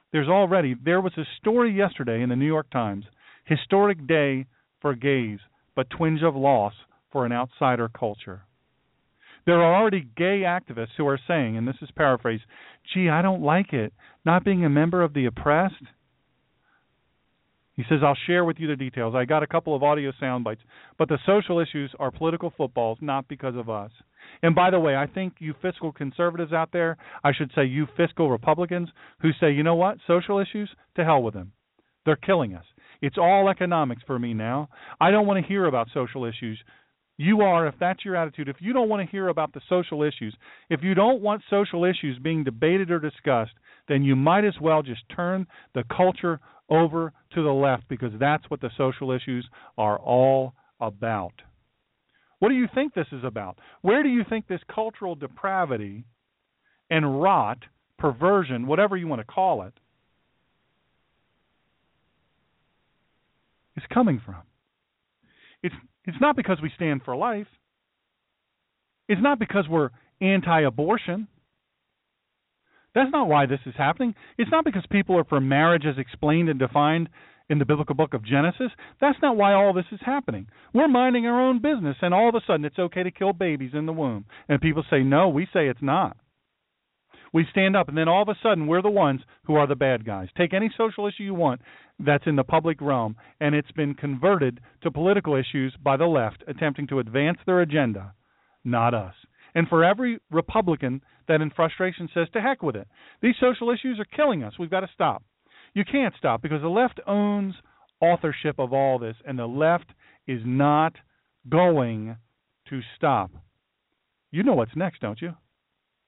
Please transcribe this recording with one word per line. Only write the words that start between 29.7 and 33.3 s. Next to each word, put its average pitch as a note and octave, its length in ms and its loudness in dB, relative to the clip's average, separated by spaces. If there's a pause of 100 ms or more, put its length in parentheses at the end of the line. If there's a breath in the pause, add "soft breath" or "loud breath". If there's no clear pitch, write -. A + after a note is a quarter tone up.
what, F3+ 300 0
social F3+ 340 2
issues, G3+ 300 -6 (260 soft breath)
to E3+ 100 0
hell D3 180 4
with A2 100 -4
them. F#2+ 200 -14 (500)
They're D#3 140 2
killing C#3+ 360 0
us. E2+ 120 -18 (360 soft breath)
It's C#3 160 -4
all G3 300 6